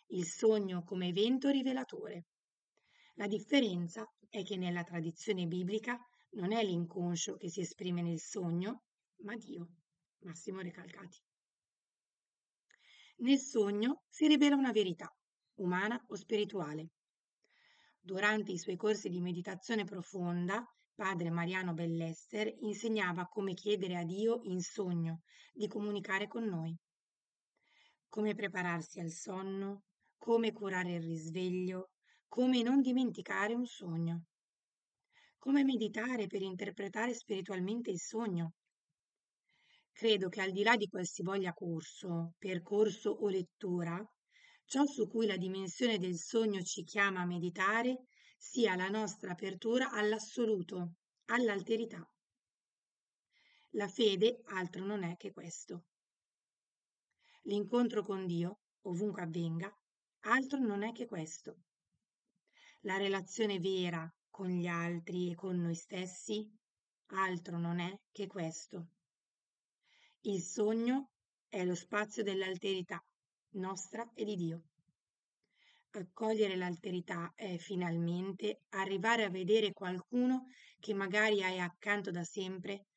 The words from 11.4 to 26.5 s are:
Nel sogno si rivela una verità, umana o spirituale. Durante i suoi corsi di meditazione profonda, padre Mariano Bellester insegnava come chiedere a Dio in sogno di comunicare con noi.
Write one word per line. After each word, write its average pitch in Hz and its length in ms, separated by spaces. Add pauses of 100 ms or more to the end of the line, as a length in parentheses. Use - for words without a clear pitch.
Nel 262 200
sogno 220 720
si - 180
rivela 294 280
una 269 160
verità, 185 360 (520)
umana 196 480
o - 80
spirituale. 175 720 (1120)
Durante 196 520
i 180 60
suoi 180 180
corsi 208 340
di 175 120
meditazione 185 640
profonda, 180 840 (280)
padre 180 340
Mariano 175 440
Bellester 165 880
insegnava 202 680
come 196 260
chiedere 185 440
a 175 60
Dio 214 400
in 185 180
sogno 170 600 (320)
di 208 140
comunicare 202 600
con 226 180
noi. 165 300 (1300)